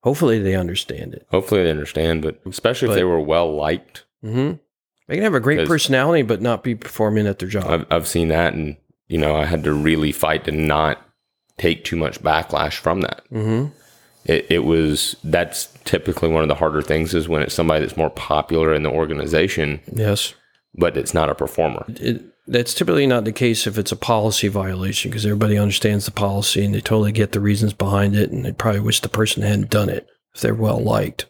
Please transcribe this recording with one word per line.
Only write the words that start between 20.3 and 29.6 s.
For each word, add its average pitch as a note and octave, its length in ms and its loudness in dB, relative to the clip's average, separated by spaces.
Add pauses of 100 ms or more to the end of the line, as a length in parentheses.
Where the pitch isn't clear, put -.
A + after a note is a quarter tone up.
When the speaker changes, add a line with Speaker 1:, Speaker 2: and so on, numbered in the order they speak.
Speaker 2:
but F2 220 0
it's - 160 -4
not D#2+ 160 2
a C#2+ 60 0
performer. C#2 540 -4
Speaker 1:
It, - 340 -4 (240)
that's A#2+ 280 0
typically E3 320 2
not B2 200 2
the A2 60 -4
case A#2 340 0
if G#2 100 -4
it's G#2 160 -2
a G2+ 40 -4
policy A2 520 0
violation, F#2+ 640 -4
'cause G#2+ 140 -2
everybody G#2 320 2
understands G#2 480 2
the - 40 -6
policy G2+ 540 0
and G2+ 100 0
they G#2+ 60 -2
totally G#2+ 320 2
get G#2+ 200 0
the G2+ 80 0
reasons G#2 340 2
behind G2+ 420 2
it, G#2 140 2
and B2+ 140 -4
they A#2 80 -4
probably G#2 280 0
wish A2 200 0
the - 100 -6
person G#2+ 320 0
hadn't G#2 280 2